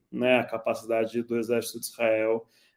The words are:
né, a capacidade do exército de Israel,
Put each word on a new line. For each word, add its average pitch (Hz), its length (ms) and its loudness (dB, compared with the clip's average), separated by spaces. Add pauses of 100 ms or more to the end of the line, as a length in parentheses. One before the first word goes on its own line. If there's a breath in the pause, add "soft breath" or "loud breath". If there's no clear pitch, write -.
(120)
né, 123 280 4
a 113 40 2
capacidade 113 760 -2
do 117 160 -2
exército 117 420 -2
de 120 60 -8
Israel, 113 600 0 (300)